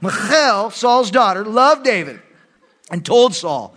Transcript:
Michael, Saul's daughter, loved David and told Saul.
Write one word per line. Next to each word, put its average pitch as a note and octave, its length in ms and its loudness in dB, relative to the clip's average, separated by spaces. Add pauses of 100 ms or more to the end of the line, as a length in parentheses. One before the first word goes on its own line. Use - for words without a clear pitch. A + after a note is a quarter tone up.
Michael, G#3+ 680 0
Saul's A#3+ 400 0
daughter, G3+ 340 0
loved B3+ 380 2
David E3 380 -4 (680)
and E3+ 140 -8
told A#3+ 300 2
Saul. C#3 420 -8